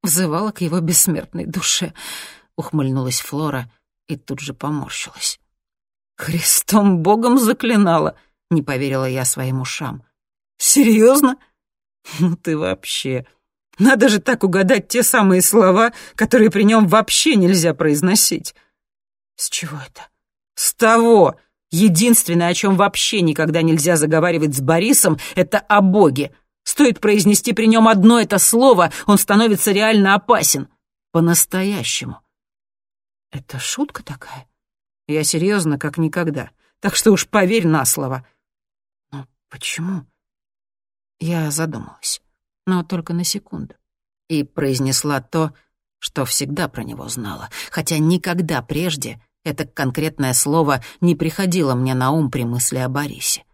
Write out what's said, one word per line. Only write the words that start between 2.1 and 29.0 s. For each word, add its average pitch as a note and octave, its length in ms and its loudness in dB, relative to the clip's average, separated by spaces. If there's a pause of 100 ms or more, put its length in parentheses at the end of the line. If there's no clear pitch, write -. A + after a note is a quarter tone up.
ухмыльнулась C3+ 640 -4
Флора C#3 520 -8 (360)
и B2+ 100 -8
тут C3 220 -12
же C#3 160 -12
поморщилась. - 840 -8 (760)
«Христом F3+ 880 0
Богом A3+ 340 2
заклинала», G#3 800 0 (320)
не D#3+ 120 0
поверила C3+ 440 -4
я C3 200 -4
своим C3 360 -4
ушам. C3 420 -10 (540)
«Серьёзно? B3+ 800 4 (840)
Ну E3+ 160 0
ты D#3+ 220 -6
вообще! C3 680 -6 (520)
Надо B3 300 4
же G#3+ 120 2
так A#3+ 240 -2
угадать G3 440 0
те A#3+ 160 0
самые F#3+ 380 2
слова, G3+ 500 4 (240)
которые A3 340 4
при G#3 140 0
нём G#3+ 240 4
вообще A3 480 2
нельзя F3 380 2
произносить». D#3+ 840 0 (800)
«С - 140 -8
чего D3+ 280 -10
это?» - 300 -20 (480)
«С - 180 -4
того! A3+ 640 4 (340)
Единственное, F3 760 2
о F3+ 60 0
чём G3 240 0
вообще G3+ 440 0
никогда D#3+ 400 0
нельзя D#3+ 360 2
заговаривать D#3 580 0
с C3+ 60 -4
Борисом, E3 560 2 (180)
это F#3 240 0
о G#3 220 2
Боге. E3+ 520 2 (300)
Стоит - 380 2
произнести G#3 500 2
при A3+ 160 0
нём A3+ 200 6
одно A3 320 6
это G3+ 200 0
слово, A3+ 520 4 (160)